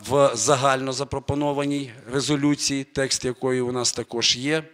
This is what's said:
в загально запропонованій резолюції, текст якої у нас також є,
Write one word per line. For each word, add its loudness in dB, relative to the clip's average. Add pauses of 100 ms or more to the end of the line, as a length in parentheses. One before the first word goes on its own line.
в 6
загально 2
запропонованій -4 (220)
резолюції, 2
текст -2
якої 0
у -2
нас -2
також -2
є, 0 (100)